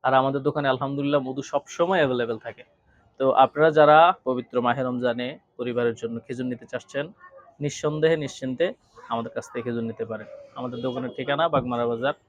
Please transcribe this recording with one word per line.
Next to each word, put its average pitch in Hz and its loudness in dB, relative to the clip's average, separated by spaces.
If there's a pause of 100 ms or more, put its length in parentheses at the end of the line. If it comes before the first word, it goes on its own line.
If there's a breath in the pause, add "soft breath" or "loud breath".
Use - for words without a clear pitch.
আর 131 2
আমাদের 135 2
দোকানে 143 -2
আলহামদুলিল্লাহ 139 0
মধু 131 -8
সবসময় 170 -2
অ্যাভেলেবল 120 0
থাকে। - -16 (560 soft breath)
তো 135 2
আপনারা 147 6
যারা 151 8 (260)
পবিত্র 123 -4
মাহে 120 0
রমজানে 123 -2 (280)
পরিবারের 120 -2
জন্য 117 -8
খেজুর 127 -8
নিতে 123 -8
চাচ্ছেন, 139 -8 (560)
নিঃসন্দেহে 156 0
নিশ্চিন্তে 139 -4 (420)
আমাদের 117 -6
কাছ 117 -8
থেকে 120 -8
খেজুর 117 -4
নিতে 113 -8
পারেন। 107 -10 (260)
আমাদের 123 -10
দোকানের 127 -6
ঠিকানা 143 -2
বাগমারা 123 0
বাজার 120 -2 (140)